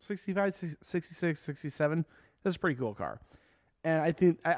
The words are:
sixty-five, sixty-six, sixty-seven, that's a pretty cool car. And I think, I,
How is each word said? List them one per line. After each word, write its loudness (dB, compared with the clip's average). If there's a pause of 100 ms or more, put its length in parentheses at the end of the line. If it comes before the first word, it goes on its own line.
sixty-five, -2
sixty-six, -4
sixty-seven, -2 (380)
that's 0
a -14
pretty 0
cool -4
car. -8 (640)
And 2
I 2
think, 4
I, 2